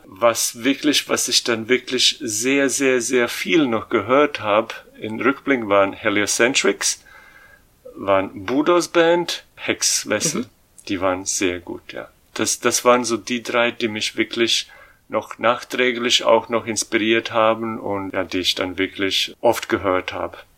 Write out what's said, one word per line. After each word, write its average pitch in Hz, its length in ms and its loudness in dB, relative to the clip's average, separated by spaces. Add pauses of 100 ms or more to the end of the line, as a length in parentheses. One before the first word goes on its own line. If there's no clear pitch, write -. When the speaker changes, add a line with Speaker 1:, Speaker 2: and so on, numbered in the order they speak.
Speaker 1:
was 117 580 0
wirklich, 135 460 0
was 123 200 -2
ich - 140 2
dann 110 260 -2
wirklich 127 520 0
sehr, 131 480 0
sehr, 127 320 2
sehr 120 280 2
viel 170 380 2
noch 110 220 -2
gehört 127 540 2
hab, 107 420 0 (160)
im 110 180 -8
Rückblick 123 500 0
waren 98 240 4
Heliocentrics, 117 1080 0 (920)
waren 98 500 0
Budos 160 440 2
Band, 170 560 2 (120)
Hex - 520 -2
Wessel. 107 340 -2
Speaker 2:
Mhm. - 40 -14 (420)
Speaker 1:
Die 95 120 -4
waren 92 240 0
sehr 90 360 -2
gut, - 320 -14
ja. - 160 -12 (260)
Das, - 260 -2
das - 240 0
waren 123 200 6
so 113 120 -2
die 117 260 -6
drei, 120 300 0
die 120 160 -4
mich 107 280 -6
wirklich - 540 -2 (380)
noch 107 300 -6
nachträglich 120 840 0
auch 113 260 2
noch 113 180 -2
inspiriert 113 680 0
haben 113 480 0
und, 98 320 -4
ja, 98 100 -2
die 92 160 -6
ich - 160 -2
dann 92 240 -4
wirklich 95 600 -4
oft - 280 0
gehört 92 440 -2
hab. 87 320 -8 (140)